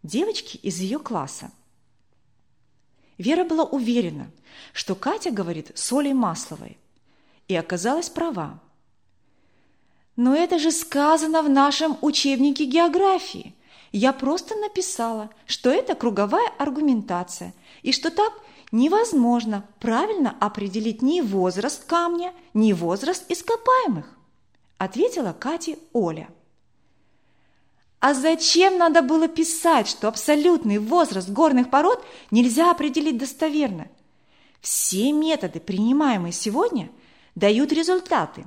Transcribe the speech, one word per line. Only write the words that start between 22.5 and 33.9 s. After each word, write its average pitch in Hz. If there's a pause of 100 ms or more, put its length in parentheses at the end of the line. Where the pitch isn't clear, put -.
ни 214
возраст 190
ископаемых», 466 (640)
ответила 240
Кате 311 (140)
Оля. 165 (1800)
А 285
зачем 330
надо 339
было 320
писать, 320
что -
абсолютный 294
возраст 214
горных 254
пород 339 (280)
нельзя 247
определить 302
достоверно? 269 (720)